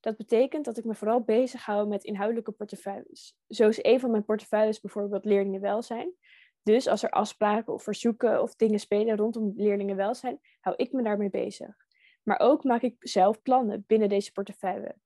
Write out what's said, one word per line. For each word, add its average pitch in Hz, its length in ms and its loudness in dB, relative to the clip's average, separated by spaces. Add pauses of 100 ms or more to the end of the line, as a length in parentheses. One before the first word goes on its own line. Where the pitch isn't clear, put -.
Dat 220 120 -4
betekent 262 480 0
dat 240 140 -8
ik 220 60 -12
me 226 100 -4
vooral 226 260 0
bezighoud 220 680 0
met 202 160 -6
inhoudelijke 214 480 -4
portefeuilles. - 840 -14 (120)
Zo 214 200 4
is 220 160 -2
een 247 160 6
van 254 100 -2
mijn 214 140 0
portefeuilles 214 560 0
bijvoorbeeld 202 440 -6
leerlingenwelzijn. 202 880 -2 (500)
Dus 226 260 4
als 214 140 2
er - 80 -2
afspraken 214 640 0
of - 100 -6
verzoeken 226 600 0
of - 140 -4
dingen 214 220 2
spelen 214 380 0
rondom 220 400 -2
leerlingenwelzijn, 202 840 -2 (200)
hou - 160 -2
ik 254 160 -2
me 254 100 -2
daarmee 208 280 0
bezig. - 460 -8 (460)
Maar - 160 0
ook 285 260 4
maak 240 180 2
ik 247 160 -2
zelf 208 440 2
plannen 226 440 0
binnen 214 220 4
deze 202 240 0
portefeuille. - 600 -8 (120)